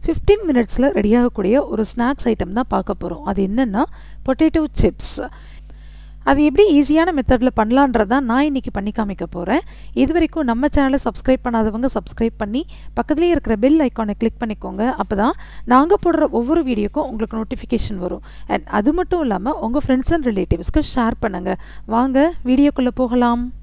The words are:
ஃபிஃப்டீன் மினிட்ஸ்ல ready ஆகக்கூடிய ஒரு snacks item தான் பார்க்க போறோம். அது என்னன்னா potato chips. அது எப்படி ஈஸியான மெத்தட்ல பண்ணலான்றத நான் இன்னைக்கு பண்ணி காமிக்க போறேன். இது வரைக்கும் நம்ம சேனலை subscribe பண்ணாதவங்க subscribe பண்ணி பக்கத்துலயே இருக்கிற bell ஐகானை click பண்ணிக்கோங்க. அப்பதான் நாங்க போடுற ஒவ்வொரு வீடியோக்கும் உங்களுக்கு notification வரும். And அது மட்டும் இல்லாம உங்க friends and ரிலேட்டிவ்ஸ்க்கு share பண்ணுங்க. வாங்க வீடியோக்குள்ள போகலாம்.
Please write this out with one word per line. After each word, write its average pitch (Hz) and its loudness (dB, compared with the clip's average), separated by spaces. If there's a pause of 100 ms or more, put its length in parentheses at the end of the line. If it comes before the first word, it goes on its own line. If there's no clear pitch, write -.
ஃபிஃப்டீன் 403 2
மினிட்ஸ்ல 247 2
ready 208 2
ஆகக்கூடிய 226 2 (160)
ஒரு 220 -2
snacks 254 -2
item 185 -4
தான் - -4
பார்க்க 185 -2
போறோம். - -8
அது 190 -2
என்னன்னா 220 0 (440)
potato 311 2 (200)
chips. - 0 (1120)
அது 277 4 (100)
எப்படி 381 6 (120)
ஈஸியான 311 4
மெத்தட்ல 254 2
பண்ணலான்றத 233 2
நான் 269 2
இன்னைக்கு 254 -4
பண்ணி 202 -4
காமிக்க 190 -4
போறேன். 214 0 (420)
இது 269 2
வரைக்கும் 311 0
நம்ம 233 0 (140)
சேனலை 269 2
subscribe - 0
பண்ணாதவங்க 226 0
subscribe - -4
பண்ணி 240 -4 (340)
பக்கத்துலயே 320 2
இருக்கிற 220 0
bell 311 6 (100)
ஐகானை 208 -4
click - -2
பண்ணிக்கோங்க. 196 -8 (220)
அப்பதான் 214 0 (380)
நாங்க 311 6 (140)
போடுற 311 2 (100)
ஒவ்வொரு 294 2
வீடியோக்கும் 208 -2
உங்களுக்கு 220 -4
notification 214 -4
வரும். - -8 (300)
And - -6 (160)
அது 214 2 (120)
மட்டும் 349 -2
இல்லாம 214 -2 (100)
உங்க 247 -2 (120)
friends 254 2
and 247 0
ரிலேட்டிவ்ஸ்க்கு - -2
share 233 0
பண்ணுங்க. 190 -4 (440)
வாங்க 262 2 (340)
வீடியோக்குள்ள 262 2 (100)
போகலாம். 240 0 (180)